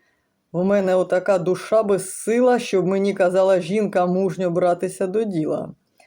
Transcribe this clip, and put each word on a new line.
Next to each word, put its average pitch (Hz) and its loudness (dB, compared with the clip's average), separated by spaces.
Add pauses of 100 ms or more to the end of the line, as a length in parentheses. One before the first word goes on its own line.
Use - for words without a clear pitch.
(520)
в 175 -2
мене 190 2
отака 180 0
душа 185 0
безсила, 226 0
щоб 190 0
мені 196 0
казала 185 2
жінка 190 0
мужньо 180 0
братися 180 -2
до 208 -2
діла? 156 -4 (320)